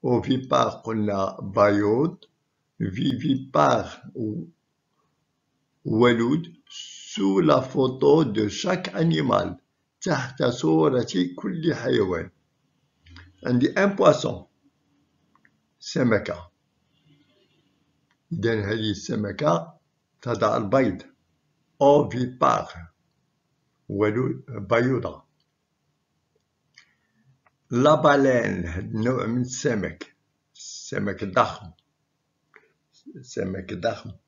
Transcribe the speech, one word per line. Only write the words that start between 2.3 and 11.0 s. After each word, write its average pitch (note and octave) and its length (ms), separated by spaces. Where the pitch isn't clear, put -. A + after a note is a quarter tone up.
فيفيبار A#2 1200
ولود. A#2+ 680
سو G3 260
لا D3 200
فوتو C#3+ 640
دو G#2+ 260
شاك F#3 400
أنيمال، C3+ 680
تحت C3+ 420
صورة D3 640